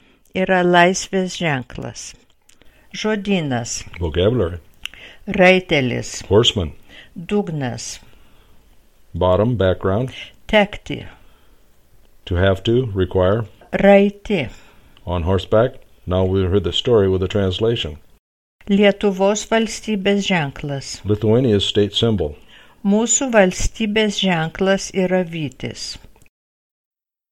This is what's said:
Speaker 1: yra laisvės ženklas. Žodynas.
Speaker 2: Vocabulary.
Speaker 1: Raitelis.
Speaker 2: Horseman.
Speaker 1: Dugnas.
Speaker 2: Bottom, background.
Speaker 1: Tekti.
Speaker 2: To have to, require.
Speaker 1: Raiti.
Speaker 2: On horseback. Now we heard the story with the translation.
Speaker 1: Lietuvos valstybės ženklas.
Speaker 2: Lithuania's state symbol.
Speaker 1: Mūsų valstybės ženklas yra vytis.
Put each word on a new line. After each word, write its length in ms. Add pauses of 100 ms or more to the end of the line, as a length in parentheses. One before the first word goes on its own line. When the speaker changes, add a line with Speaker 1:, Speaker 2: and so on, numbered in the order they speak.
(340)
Speaker 1:
yra 280
laisvės 720
ženklas. 720 (840)
Žodynas. 920 (180)
Speaker 2:
Vocabulary. 600 (640)
Speaker 1:
Raitelis. 1000
Speaker 2:
Horseman. 440 (420)
Speaker 1:
Dugnas. 840 (1160)
Speaker 2:
Bottom, 420
background. 560 (340)
Speaker 1:
Tekti. 580 (1200)
Speaker 2:
To 80
have 300
to, 280
require. 520 (280)
Speaker 1:
Raiti. 760 (580)
Speaker 2:
On 160
horseback. 540 (300)
Now 180
we 200
heard 200
the 80
story 360
with 120
the 80
translation. 720 (680)
Speaker 1:
Lietuvos 800
valstybės 800
ženklas. 600 (200)
Speaker 2:
Lithuania's 580
state 300
symbol. 400 (480)
Speaker 1:
Mūsų 480
valstybės 880
ženklas 720
yra 320
vytis. 640 (1500)